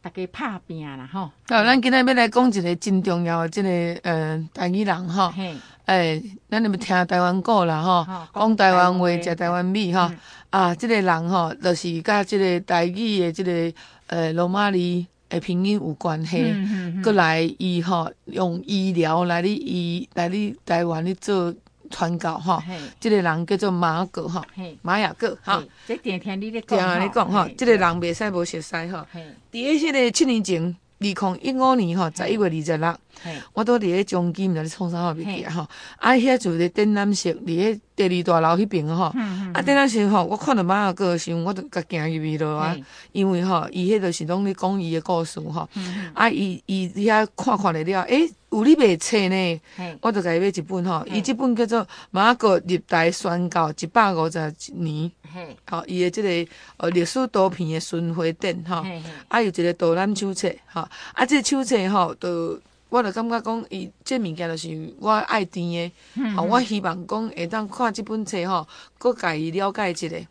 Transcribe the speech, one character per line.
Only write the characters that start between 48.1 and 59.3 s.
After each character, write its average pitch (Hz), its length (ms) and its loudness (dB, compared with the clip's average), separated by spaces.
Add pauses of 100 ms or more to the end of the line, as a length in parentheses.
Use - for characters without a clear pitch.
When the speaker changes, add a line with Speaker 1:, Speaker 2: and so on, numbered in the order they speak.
Speaker 2:
有 214 120 0
咧 302 140 10
卖 220 200 6
册 - 200 -2 (120)
呢。 180 320 0 (160)
Speaker 1:
嘿。 175 260 -10
Speaker 2:
我 220 100 0
就 202 100 0
甲 170 120 0
伊 165 40 4
买 190 80 2
一 190 140 0
本 175 240 -4
吼， 170 160 0
Speaker 1:
嘿。 185 180 -4
Speaker 2:
伊 - 40 0
即 269 100 -2
本 247 240 2
叫 233 100 2
做 226 140 0 (300)
《马 208 240 4
可 208 240 4
入 175 280 0
台 170 240 2
宣 175 400 -2
教 160 280 0
一 - 80 -8
百 202 260 2
五 165 180 0
十 165 80 -6 (360)
年》。 160 340 -4 (240)
Speaker 1:
嘿。 170 240 -14 (120)
Speaker 2:
吼， 165 180 -6
伊 180 160 -2
的 180 80 2
即 214 120 -4
个， 170 300 -2 (260)
呃， 170 120 -2
历 175 140 2
史 262 240 -2
图 190 220 4
片 180 180 -4
的 160 120 -4
巡 170 340 -4
回 165 180 0
展 170 220 -4 (120)
吼。 170 160 -4
Speaker 1:
嘿， 180 180 -8
嘿。 160 100 -14 (180)
Speaker 2:
啊， 233 140 2